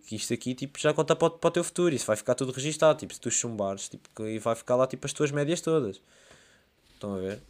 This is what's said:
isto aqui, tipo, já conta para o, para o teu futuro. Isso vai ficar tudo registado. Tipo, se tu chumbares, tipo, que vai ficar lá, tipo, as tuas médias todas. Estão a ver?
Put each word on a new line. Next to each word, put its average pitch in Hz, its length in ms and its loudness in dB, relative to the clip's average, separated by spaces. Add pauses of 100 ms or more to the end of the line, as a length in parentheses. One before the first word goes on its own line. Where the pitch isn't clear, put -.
(120)
isto 110 220 -4
aqui, 127 220 -4
tipo, - 240 -10
já 151 140 2
conta 160 220 2
para 165 120 4
o, 165 40 0
para 170 160 0
o 165 40 2
teu 175 120 2
futuro. 175 300 0
Isso 123 120 -2
vai - 100 2
ficar - 200 0
tudo 131 160 0
registado. 151 480 2
Tipo, - 140 -10
se - 60 -14
tu 123 100 -6
chumbares, 101 600 -2
tipo, - 260 -18
que 110 240 -6
vai 117 160 0
ficar 123 200 0
lá, 127 120 6
tipo, - 180 -6
as 139 80 -4
tuas 147 180 0
médias 147 300 0
todas. 147 400 0 (920)
Estão 101 220 -6
a 92 40 -4
ver? 98 300 -6